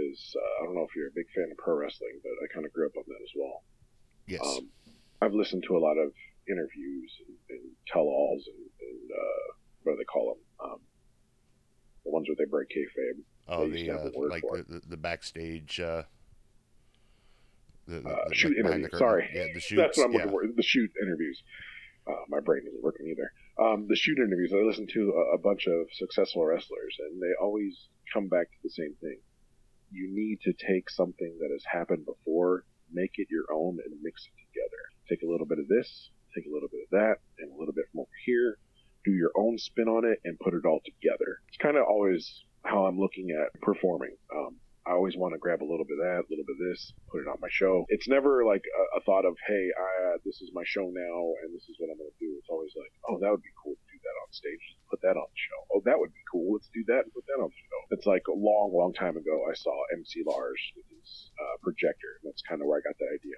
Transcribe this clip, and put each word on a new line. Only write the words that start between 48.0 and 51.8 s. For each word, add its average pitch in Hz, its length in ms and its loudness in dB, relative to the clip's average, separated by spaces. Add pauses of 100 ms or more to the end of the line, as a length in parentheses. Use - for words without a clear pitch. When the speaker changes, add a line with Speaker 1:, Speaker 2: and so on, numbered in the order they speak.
Speaker 1:
never, 135 400 6
like, 98 160 4
a, - 320 0
a 92 80 0
thought 95 240 6
of, 85 80 2 (100)
"Hey, 98 300 2
I, 92 120 -2 (200)
uh, 87 160 2
this - 160 -8
is 90 140 -14
my 87 100 -6
show 95 240 -4
now, 87 300 -4 (260)
and 82 80 -12
this 85 160 -16
is 82 80 -20
what 80 160 -6